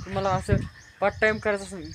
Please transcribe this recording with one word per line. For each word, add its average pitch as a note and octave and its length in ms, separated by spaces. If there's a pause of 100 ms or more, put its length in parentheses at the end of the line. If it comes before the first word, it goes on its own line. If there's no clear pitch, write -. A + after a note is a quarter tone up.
तुम्हाला G3 240
असं F#3+ 260 (460)
पार्ट G3 200
टाइम G#3+ 180
करायचं G3+ 260
असेल F3+ 300